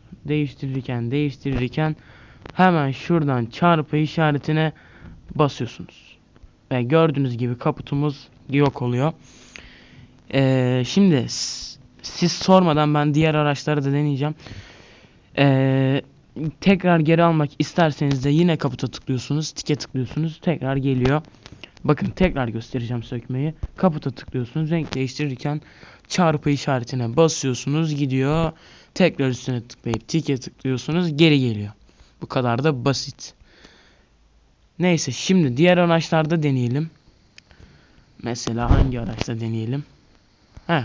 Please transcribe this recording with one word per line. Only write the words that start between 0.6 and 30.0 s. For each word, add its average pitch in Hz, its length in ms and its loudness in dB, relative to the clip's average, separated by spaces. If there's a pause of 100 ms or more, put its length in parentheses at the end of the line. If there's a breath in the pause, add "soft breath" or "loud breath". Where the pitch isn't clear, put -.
değiştirirken 139 840 -2 (580 loud breath)
hemen 170 360 4
şuradan 139 560 0
çarpı 160 500 2
işaretine 156 760 0 (600 loud breath)
basıyorsunuz. - 840 -4 (560)
Ve 123 100 0
gördüğünüz 139 560 2
gibi 120 200 -2
kaputumuz 147 680 -4 (220)
yok 139 320 2
oluyor. 123 300 0 (1200 loud breath)
Ee, 131 520 2
şimdi 160 420 4
s-, - 520 -10 (220)
siz - 300 -2
sormadan 151 640 4
ben 147 200 2
diğer 156 200 2
araçları 147 500 0
da 139 80 0
deneyeceğim. 147 420 0 (1040 loud breath)
Ee, 135 640 4 (580)
tekrar 180 400 4
geri 165 220 4
almak 156 360 2
isterseniz 143 640 0
de 143 60 2
yine 165 260 4
kaputa 127 300 -4
tıklıyorsunuz, 135 640 -6
tike - 240 -4
tıklıyorsunuz, 151 640 -6
tekrar 135 340 -2
geliyor. 135 460 0 (600 loud breath)
Bakın 147 220 2
tekrar 139 420 0
göstereceğim 117 540 -6
sökmeyi. 127 520 -4 (220 loud breath)
Kaputa 151 340 0
tıklıyorsunuz, 131 600 -4
renk 160 240 -2
değiştirirken 139 640 -4 (480 loud breath)
çarpı 156 420 2
işaretine 123 640 -2
basıyorsunuz, 151 800 0
gidiyor. 143 580 0 (420 loud breath)
Tekrar 147 340 2
üstüne 123 340 -4
tıklayıp - 460 -6